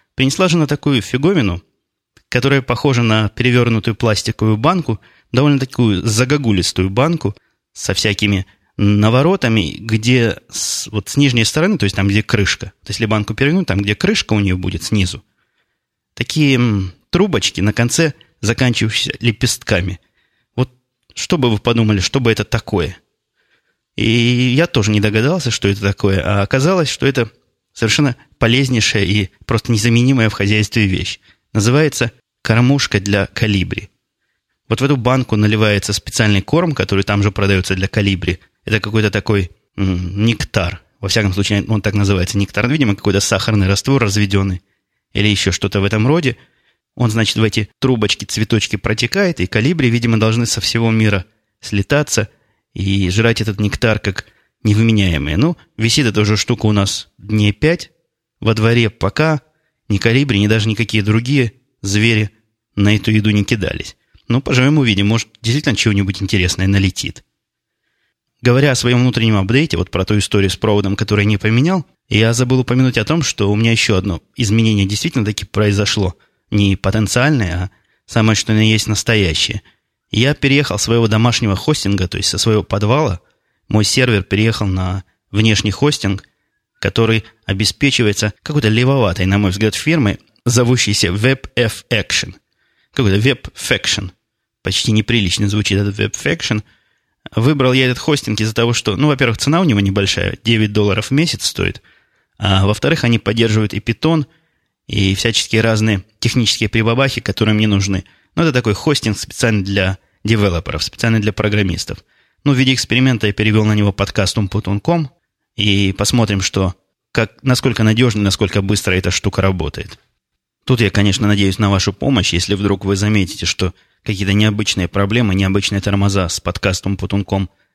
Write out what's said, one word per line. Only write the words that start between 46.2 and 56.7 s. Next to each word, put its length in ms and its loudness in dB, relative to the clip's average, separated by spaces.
Он, 160 0
значит, 260 -2
в 60 2
эти 260 -2
трубочки, 460 0
цветочки 500 -2
протекает, 640 -2
и 60 0
колибри, 460 0
видимо, 280 0
должны 280 0
со 140 -4
всего 280 0
мира 360 0
слетаться 680 -2
и 380 0
жрать 280 2
этот 200 -4
нектар 400 0
как 260 -6
невменяемые. 760 2
Ну, 200 0
висит 300 0
эта 140 0
уже 160 2
штука 280 -2
у 60 2